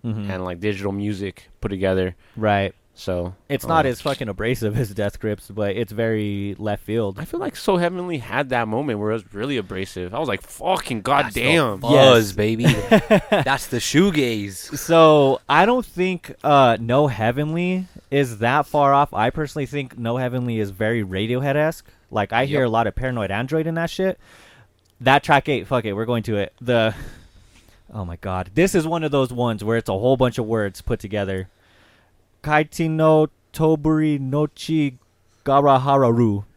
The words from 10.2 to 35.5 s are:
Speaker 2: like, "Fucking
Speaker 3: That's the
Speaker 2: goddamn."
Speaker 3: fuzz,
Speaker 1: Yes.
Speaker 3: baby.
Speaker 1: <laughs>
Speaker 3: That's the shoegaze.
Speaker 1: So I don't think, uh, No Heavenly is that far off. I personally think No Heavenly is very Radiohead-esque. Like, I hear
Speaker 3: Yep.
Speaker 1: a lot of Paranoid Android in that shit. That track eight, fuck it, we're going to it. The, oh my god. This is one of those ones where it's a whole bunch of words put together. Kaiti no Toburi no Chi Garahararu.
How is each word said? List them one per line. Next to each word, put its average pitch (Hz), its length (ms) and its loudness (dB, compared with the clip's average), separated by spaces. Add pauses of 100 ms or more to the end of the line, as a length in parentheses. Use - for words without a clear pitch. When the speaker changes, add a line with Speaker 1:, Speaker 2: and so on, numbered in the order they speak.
Speaker 2:
like, 98 140 -4
"Fucking - 580 -4
Speaker 3:
That's 139 320 0
the 120 80 -2
Speaker 2:
goddamn." 131 400 0
Speaker 3:
fuzz, 131 460 6
Speaker 1:
Yes. 95 60 -8
Speaker 3:
baby. 110 320 0
Speaker 1:
<laughs> 131 240 2 (420)
Speaker 3:
That's 139 360 0
the 123 100 -4
shoegaze. 123 1000 0
Speaker 1:
So 151 720 6
I 156 160 6
don't 247 200 0
think, 180 580 -6
uh, 131 360 6
No 123 280 2
Heavenly 156 800 -2 (240)
is 135 260 0
that 127 300 0
far 143 260 4
off. 143 180 4
I 113 200 0
personally 147 340 -6
think 135 320 -10
No 117 200 -4
Heavenly 123 420 -4
is 101 100 -2
very 107 340 -2
Radiohead-esque. 127 840 -2 (240)
Like, 104 200 -2
I 123 140 2
hear 143 160 -2
Speaker 3:
Yep. 127 60 2
Speaker 1:
a 113 40 0
lot 113 140 2
of 101 100 -4
Paranoid 120 360 -4
Android 135 340 -2
in 165 80 -4
that 165 160 -4
shit. 190 300 -4 (800)
That 131 220 4
track 143 260 2
eight, 113 160 -2
fuck 123 180 -2
it, 104 100 -4
we're 110 120 -4
going 117 180 -2
to 110 140 -2
it. 101 240 -4
The, 117 340 0 (1000)
oh 101 120 -8
my 85 100 -10
god. 92 400 -6
This 180 180 2
is 165 140 2
one 165 160 -2
of 147 80 -2
those 131 220 0
ones 117 320 -2
where 113 100 0
it's 113 140 -4
a 95 100 -2
whole 127 160 2
bunch 123 220 0
of 120 80 -2
words 107 340 -2
put - 220 -6
together. 95 480 -4 (960)
Kaiti 151 440 0
no 156 400 4 (260)
Toburi 156 640 0
no 139 260 -2
Chi 147 480 -2 (500)
Garahararu. 131 1000 4 (140)